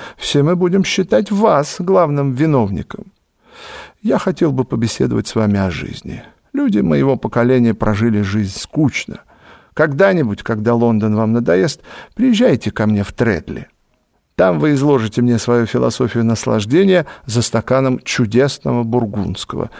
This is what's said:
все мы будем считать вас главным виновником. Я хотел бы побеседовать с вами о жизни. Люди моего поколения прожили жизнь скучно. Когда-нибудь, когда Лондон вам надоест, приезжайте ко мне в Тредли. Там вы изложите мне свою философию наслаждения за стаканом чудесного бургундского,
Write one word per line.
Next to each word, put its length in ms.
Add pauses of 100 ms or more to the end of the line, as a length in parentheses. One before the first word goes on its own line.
(180)
все 260
мы 120
будем 280
считать 480
вас 480
главным 540
виновником. 800 (920)
Я 160
хотел 320
бы 140
побеседовать 640
с 80
вами 240
о 120
жизни. 500 (320)
Люди 260
моего 360
поколения 580
прожили 480
жизнь 340
скучно. 640 (520)
Когда-нибудь, 720
когда 320
Лондон 400
вам 180
надоест, 480 (320)
приезжайте 560
ко 160
мне 180
в 100
Тредли. 540 (680)
Там 220
вы 140
изложите 500
мне 160
свою 260
философию 580
наслаждения 840 (180)
за 160
стаканом 580
чудесного 840
бургундского, 960